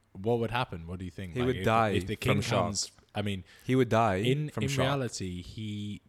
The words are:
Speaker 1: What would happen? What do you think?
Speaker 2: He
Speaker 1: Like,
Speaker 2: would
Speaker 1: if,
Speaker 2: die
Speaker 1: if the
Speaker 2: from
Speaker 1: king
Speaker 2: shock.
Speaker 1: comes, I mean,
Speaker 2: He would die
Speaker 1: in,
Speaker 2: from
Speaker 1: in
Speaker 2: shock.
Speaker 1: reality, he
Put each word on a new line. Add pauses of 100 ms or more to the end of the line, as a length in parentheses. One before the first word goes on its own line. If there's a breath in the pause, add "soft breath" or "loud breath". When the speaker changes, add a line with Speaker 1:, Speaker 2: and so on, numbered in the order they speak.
(140)
Speaker 1:
What
would
happen?
What
do
you
think?
Speaker 2:
He
Speaker 1:
Like,
Speaker 2:
would
Speaker 1:
if,
Speaker 2:
die
Speaker 1:
if
the
Speaker 2:
from
Speaker 1:
king
Speaker 2:
shock.
Speaker 1:
comes, (240)
I
mean, (200 loud breath)
Speaker 2:
He
would
die
Speaker 1:
in,
Speaker 2:
from
Speaker 1:
in
Speaker 2:
shock.
Speaker 1:
reality,
he